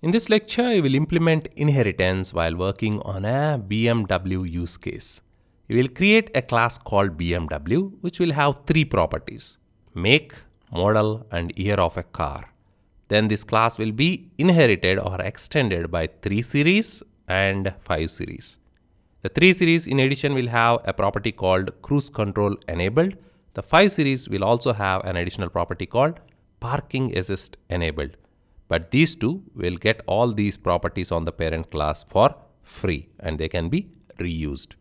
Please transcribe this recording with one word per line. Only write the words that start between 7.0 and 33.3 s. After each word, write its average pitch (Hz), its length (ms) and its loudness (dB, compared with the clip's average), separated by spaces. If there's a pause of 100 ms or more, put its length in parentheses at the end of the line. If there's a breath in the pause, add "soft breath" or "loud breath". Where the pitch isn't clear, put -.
B 85 160 -2
M 82 140 -2
W, 92 440 -2 (100)
which 175 180 -8
will 175 120 2
have 143 360 0
three 151 180 4
properties: - 720 -4 (380)
make, 127 380 2 (380)
model, 107 600 0
and 87 260 -4
year 98 280 0
of 82 120 -2
a 87 60 -8
car. - 500 -8 (540)
Then 107 200 2
this 104 160 0
class 113 360 0
will 110 120 -2
be 151 460 -2
inherited 120 600 4
or 95 200 -4
extended 95 720 -2
by 82 160 -2 (160)
three 101 220 -2
series 165 580 0 (260)
and 95 520 0
five 82 320 -4
series. - 460 -14 (680)
The - 60 -4
three 180 220 6
series 170 360 2
in 139 140 0
addition 139 340 0
will 123 120 0
have 117 380 2
a 98 80 -2
property 104 380 -2
called 95 500 0
cruise 143 300 -2
control 101 440 0 (120)
enabled. 110 480 0 (400 soft breath)
The 101 80 -8
five 190 280 4
series 135 380 0
will 98 140 -2
also 120 300 2
have 95 320 0
an 92 120 -4
additional 87 320 -4
property 87 380 -4
called 143 320 0 (400)
parking 131 580 -4
assist 95 400 -6 (140)
enabled. 78 440 -4 (540)
But 85 220 -2
these 160 240 4
two 160 280 -2 (120)
will 90 220 -4
get 107 300 0
all 113 260 2
these 101 240 -2
properties 87 520 -2
on 85 140 -2
the 82 80 -4
parent 80 400 -4
class 76 320 -4
for - 320 4 (280)
free - 440 -6 (140)
and 78 180 -6